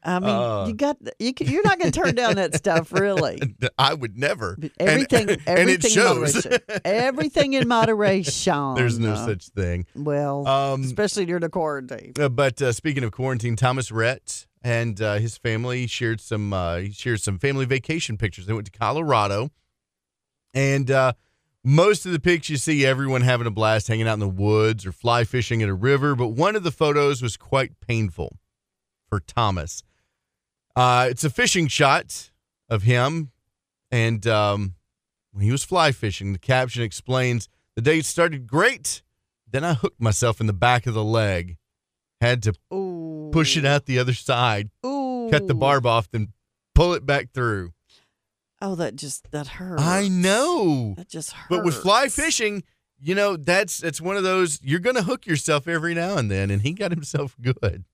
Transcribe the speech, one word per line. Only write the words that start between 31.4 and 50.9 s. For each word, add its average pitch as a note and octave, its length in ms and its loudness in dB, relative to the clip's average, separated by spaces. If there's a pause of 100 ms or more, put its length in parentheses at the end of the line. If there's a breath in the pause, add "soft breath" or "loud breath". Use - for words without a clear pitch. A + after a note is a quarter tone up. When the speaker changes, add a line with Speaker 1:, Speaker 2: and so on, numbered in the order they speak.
Speaker 2:
shot C#3+ 640 2 (400)
of A2 140 0
him, C3 480 2 (580)
and, A2+ 380 0
um, G#2 480 0 (560)
when G2+ 120 -2
he G#2 60 4
was C3+ 140 0
fly E3 280 2
fishing, G2 400 -4
the F#2 60 -6
caption B2+ 440 0
explains, B2 640 -2 (260)
"The A2+ 80 -6
day D#3 200 4
started D3+ 440 0
great, F#3 560 0 (480)
then C3+ 140 -2
I E3+ 100 2
hooked - 260 -4
myself A2+ 400 2
in A2+ 60 0
the G#2+ 60 0
back A#2+ 340 2
of A#2+ 80 -4
the G#2+ 100 -2
leg. G2 540 0 (640)
Had A#2+ 240 2
to G#2 100 0 (180)
Speaker 1:
Ooh. E3 600 -8
Speaker 2:
push D#3+ 240 4
it D3+ 80 -2
out C#3+ 220 2
the C3 120 0
other B2 160 0
side, A2+ 560 0 (120)
cut B3+ 640 -2
the D3 60 2
Speaker 1:
Ooh. A#2 40 -2
Speaker 2:
barb C3+ 280 2
off, A2+ 240 2
then G#2+ 220 -6 (420)
pull F3 200 6
it C#3 100 -6
back C#3 280 -2
through." G2+ 400 -4 (880 soft breath)
Speaker 1:
Oh, G3 140 -4
that D#3+ 220 -4
just, - 340 -12
that D3 160 -8
hurts. F3+ 340 -8
Speaker 2:
I F3+ 280 2
know. F#3 880 2